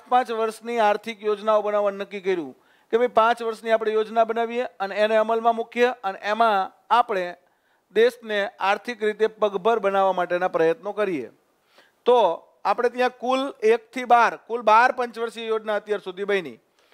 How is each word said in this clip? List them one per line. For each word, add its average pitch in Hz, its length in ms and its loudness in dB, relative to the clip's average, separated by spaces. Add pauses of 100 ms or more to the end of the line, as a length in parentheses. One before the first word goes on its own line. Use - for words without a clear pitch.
પાંચ 247 220 2
વર્ષની 226 480 -4
આર્થિક 208 440 0
યોજનાઓ 214 380 0
બનાવવાનું 202 420 -2
નક્કી 190 240 -12
કર્યું 165 280 -4 (380)
કે 226 40 4
ભાઈ 247 160 0
પાંચ 233 300 2
વર્ષની 226 320 -4
આપણે 220 180 -2
યોજના 220 320 0
બનાવીએ 233 400 -4 (140)
અને 196 160 -6
એને 214 220 0
અમલમાં 226 380 0
મૂકીએ 240 340 0 (140)
અને 196 200 -6
એમાં 208 480 0 (180)
આપણે 220 360 0 (720)
દેશને 220 440 0 (300)
આર્થિક 214 380 -4
રીતે 214 200 0 (140)
પગભર 208 380 0
બનાવવા 196 400 2
માટેના 180 300 -2
પ્રયત્નો 165 440 0
કરીએ. 185 360 -4 (760)
તો 247 120 6 (460)
આપણે 240 260 0
ત્યાં 247 300 -2
કુલ 254 220 -2 (320)
એકથી 240 340 -6
બાર, 233 240 4 (160)
કુલ 240 160 -6
બાર 226 300 6
પંચવર્ષીય 226 580 -8
યોજના 214 300 -2
અત્યાર 208 200 -4
સુધી 190 300 -8
બની. 160 260 -4 (360)